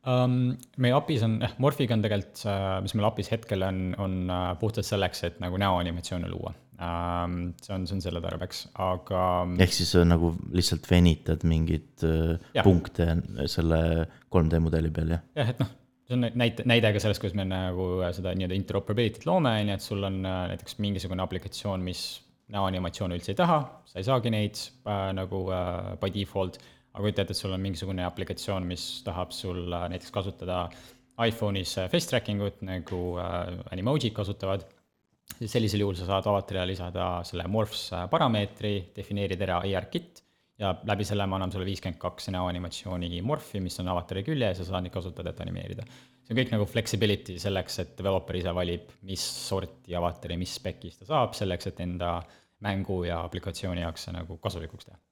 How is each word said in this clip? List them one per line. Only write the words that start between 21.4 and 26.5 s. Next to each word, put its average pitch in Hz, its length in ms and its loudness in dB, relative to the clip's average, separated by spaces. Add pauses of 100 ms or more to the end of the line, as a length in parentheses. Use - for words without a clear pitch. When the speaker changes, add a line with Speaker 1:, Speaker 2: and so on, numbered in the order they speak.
Speaker 1:
mis 90 160 -6 (500)
näoanimatsioone 95 640 0
üldse 85 160 -6
ei - 60 0
taha, 170 240 4 (240)
sa - 160 -10
ei - 20 -4
saagi 117 300 2
neid, 104 240 0 (240)
äh, 101 320 -2
nagu, 92 300 -4 (100)
äh, 90 480 -4
by 98 100 0
default, 95 460 -2 (320)